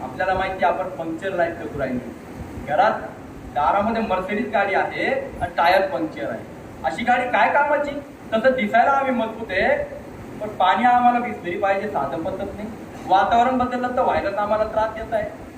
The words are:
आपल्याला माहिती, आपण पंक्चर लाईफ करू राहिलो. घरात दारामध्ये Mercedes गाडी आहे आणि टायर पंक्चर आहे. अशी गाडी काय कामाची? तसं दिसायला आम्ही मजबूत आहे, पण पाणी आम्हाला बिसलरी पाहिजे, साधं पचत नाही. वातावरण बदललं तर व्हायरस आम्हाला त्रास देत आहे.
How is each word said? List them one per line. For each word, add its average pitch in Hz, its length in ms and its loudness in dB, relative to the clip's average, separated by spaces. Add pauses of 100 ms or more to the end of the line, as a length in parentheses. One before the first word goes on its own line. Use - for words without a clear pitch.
आपल्याला 185 300 -2
माहिती, 185 320 0
आपण 180 240 2
पंक्चर 165 440 -6
लाईफ 165 200 2
करू 147 260 -8
राहिलो. 123 320 -4 (560)
घरात 165 240 4 (640)
दारामध्ये 202 460 0
Mercedes 202 520 -2
गाडी 196 220 2
आहे - 300 -2 (360)
आणि - 160 -4
टायर 190 300 4
पंक्चर 160 420 -4
आहे. 113 100 -6 (460)
अशी 233 180 -2
गाडी - 260 2
काय 233 240 4
कामाची? 285 380 2 (420)
तसं 240 180 4
दिसायला 233 400 4
आम्ही 269 200 2
मजबूत 233 380 -2
आहे, 208 340 2 (560)
पण - 80 -6
पाणी 190 360 2
आम्हाला 240 360 6
बिसलरी 175 400 -4
पाहिजे, 196 300 0
साधं 165 340 -2
पचत 190 320 -4
नाही. 208 120 -8 (380)
वातावरण 233 520 6
बदललं 247 300 0
तर - 140 0
व्हायरस - 320 2
आम्हाला 208 300 2
त्रास 214 320 0
देत 226 180 -8
आहे. - 440 -4